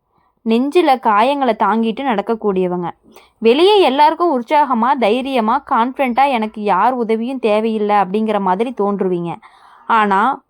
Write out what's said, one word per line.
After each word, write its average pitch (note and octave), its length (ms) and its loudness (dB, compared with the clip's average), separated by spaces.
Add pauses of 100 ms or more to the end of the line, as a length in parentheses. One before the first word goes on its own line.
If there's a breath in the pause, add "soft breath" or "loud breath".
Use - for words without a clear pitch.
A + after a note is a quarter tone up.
(460)
நெஞ்சில C4+ 540 2
காயங்களை A#3+ 560 0
தாங்கிட்டு A3 480 -2
நடக்கக்கூடியவங்க. G3 880 -4 (460 soft breath)
வெளியே F4 440 4
எல்லாருக்கும் D4+ 600 2
உற்சாகமா, C4+ 580 0
தைரியமா, B3 680 0
கான்ஃபிடென்ட்டா, C4 600 0
"எனக்கு A3 320 -4
யார் G#3 320 2
உதவியும் A#3 460 -4
தேவையில்லை" G#3+ 560 0
அப்படிங்கிற G#3 440 0
மாதிரி G3 380 -2
தோன்றுவீங்க. F#3 580 -2 (520 loud breath)
ஆனா G#3+ 640 0